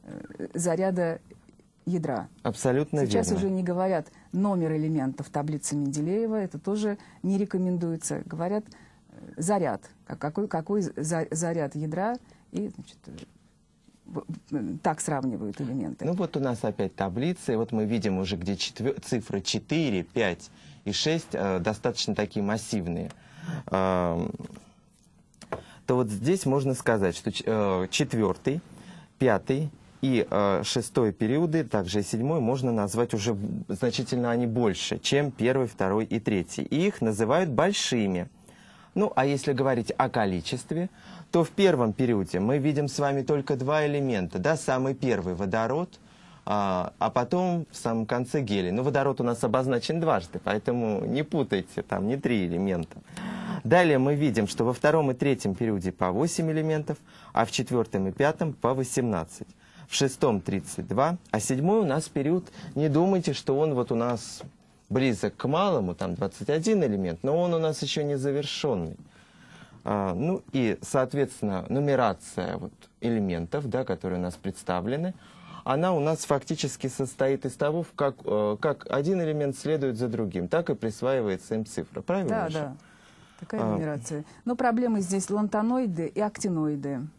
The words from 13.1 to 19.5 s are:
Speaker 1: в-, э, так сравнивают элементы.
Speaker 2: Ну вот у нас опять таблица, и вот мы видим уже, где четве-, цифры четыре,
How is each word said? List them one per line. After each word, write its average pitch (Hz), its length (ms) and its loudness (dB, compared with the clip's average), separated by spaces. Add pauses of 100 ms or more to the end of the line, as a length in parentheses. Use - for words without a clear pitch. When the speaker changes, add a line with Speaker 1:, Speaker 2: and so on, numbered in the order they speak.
Speaker 1:
в-, - 180 -8 (280)
э, 127 300 -4
так 160 180 0
сравнивают 123 600 -4
элементы. 120 440 -6
Speaker 2:
Ну 165 80 0
вот 175 240 -4
у 139 40 0
нас 127 240 -2
опять 101 300 -2
таблица, 120 580 -2
и 113 40 2
вот 113 160 0
мы 110 140 2
видим 101 320 0
уже, 95 180 -2
где 90 200 -2
четве-, - 440 -4
цифры 101 400 -4
четыре, 113 640 0